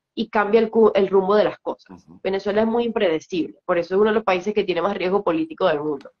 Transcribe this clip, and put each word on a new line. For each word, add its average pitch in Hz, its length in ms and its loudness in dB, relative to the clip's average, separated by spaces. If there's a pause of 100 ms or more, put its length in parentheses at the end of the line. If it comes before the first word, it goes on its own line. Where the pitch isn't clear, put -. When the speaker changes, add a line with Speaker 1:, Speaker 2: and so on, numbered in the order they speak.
(140)
Speaker 1:
y 226 140 -6
cambia 208 320 2
el 220 80 0
cu-, 220 260 4
el 190 140 2
rumbo 190 260 2
de 208 100 4
las - 160 -4
cosas. - 460 -12
Speaker 2:
Ujú. - 160 -20
Speaker 1:
Venezuela 196 380 -2
es 226 60 2
muy 240 180 0
impredecible, 185 800 -4
por 175 140 0
eso 170 160 -4
es 196 60 4
uno 214 100 4
de 214 60 2
los 220 80 -2
países 185 280 -2
que 208 120 0
tiene 170 180 -2
más 202 120 -2
riesgo 196 300 -2
político 160 420 -2
del 151 140 0
mundo. 147 300 -8 (100)